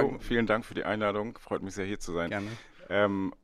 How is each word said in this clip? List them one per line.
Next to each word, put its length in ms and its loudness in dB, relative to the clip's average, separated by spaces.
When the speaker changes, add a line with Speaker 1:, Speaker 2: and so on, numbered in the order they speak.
Speaker 1:
fangen 100 -6
Speaker 2:
vielen 260 2
Dank 180 4
für 120 -12
die 80 -2
Einladung. 560 0
Freut 240 -4
mich 100 -6
sehr, 140 -4
hier 120 -4
zu 140 -6
sein. 160 0
Speaker 1:
Gerne. 200 -4
Speaker 2:
Ähm, 440 2